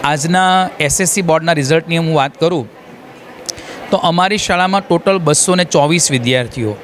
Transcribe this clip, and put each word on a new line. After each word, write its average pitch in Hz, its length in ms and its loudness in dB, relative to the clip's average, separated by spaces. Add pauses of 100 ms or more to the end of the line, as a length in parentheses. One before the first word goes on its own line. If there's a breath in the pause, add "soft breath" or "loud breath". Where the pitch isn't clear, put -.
આજના 180 640 2 (100)
એસ 147 220 0
એસ 180 80 0
સી 202 120 -2
બોર્ડના 165 320 2
રિઝલ્ટની 160 440 0
હું 160 180 0
વાત 139 240 0
કરું 160 300 0 (1200 loud breath)
તો 196 60 0
અમારી 185 400 0
શાળામાં 185 500 -2
ટોટલ 190 300 2
બસો 160 380 2
ને 180 80 2
ચોવીસ 156 480 2
વિદ્યાર્થીઓ 120 720 -2